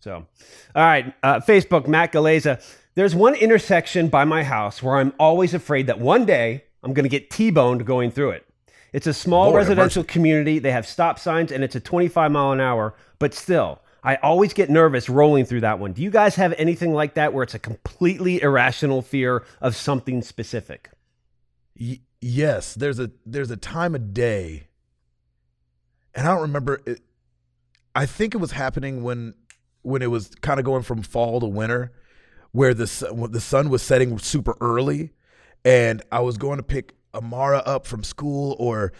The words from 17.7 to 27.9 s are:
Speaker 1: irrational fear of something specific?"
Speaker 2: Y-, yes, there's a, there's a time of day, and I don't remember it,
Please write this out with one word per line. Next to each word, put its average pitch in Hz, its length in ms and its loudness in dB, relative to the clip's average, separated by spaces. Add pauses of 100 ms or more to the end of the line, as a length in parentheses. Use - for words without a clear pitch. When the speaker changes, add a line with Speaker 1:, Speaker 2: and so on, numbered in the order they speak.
Speaker 1:
irrational 135 640 2
fear 127 420 -2 (160)
of 127 160 -2
something 127 460 -4
specific?" - 680 -12 (880)
Speaker 2:
Y-, 120 220 -10 (200)
yes, 120 540 -2
there's 131 240 -4
a, 123 120 -6 (160)
there's 123 240 -8
a 117 60 -10
time 165 380 -6
of 110 200 -8
day, 98 540 -4 (1500)
and 127 120 -4
I 170 60 2
don't 180 100 0
remember 139 440 -4
it, 120 140 -10 (960)